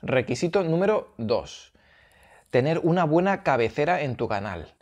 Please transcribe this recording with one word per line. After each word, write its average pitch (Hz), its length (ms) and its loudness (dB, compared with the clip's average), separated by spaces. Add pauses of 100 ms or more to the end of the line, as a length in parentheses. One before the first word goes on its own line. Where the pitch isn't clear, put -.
Requisito 131 640 0
número 180 560 0
dos. 107 540 -6 (760)
Tener 147 300 2
una 175 240 2
buena 175 400 2
cabecera 147 580 0
en 131 140 -4
tu 120 120 -4
canal. 98 540 -6